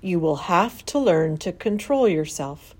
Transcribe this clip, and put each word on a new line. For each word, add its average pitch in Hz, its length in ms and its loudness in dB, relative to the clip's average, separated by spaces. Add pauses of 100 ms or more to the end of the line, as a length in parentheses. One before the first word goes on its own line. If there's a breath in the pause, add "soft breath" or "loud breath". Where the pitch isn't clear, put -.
you 185 180 -2
will 156 160 2
have 185 500 0
to - 140 -2
learn 160 380 2
to 180 140 -6
control 220 560 0
yourself. 156 720 -4